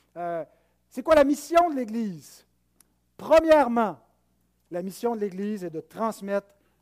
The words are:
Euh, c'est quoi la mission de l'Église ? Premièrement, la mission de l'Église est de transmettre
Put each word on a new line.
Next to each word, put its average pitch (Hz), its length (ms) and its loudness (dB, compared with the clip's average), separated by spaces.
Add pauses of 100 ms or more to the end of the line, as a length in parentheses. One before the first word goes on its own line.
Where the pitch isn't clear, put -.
(160)
Euh, 170 300 -8 (440)
c'est - 140 -12
quoi 320 120 4
la 294 100 8
mission 339 440 2
de 294 60 -6
l'Église ? 214 720 -8 (720)
Premièrement, 269 840 4 (720)
la 175 100 -6
mission 190 340 -6
de 214 60 -6
l'Église 202 420 -8
est 175 60 -8
de 156 100 -10
transmettre 202 680 -6 (340)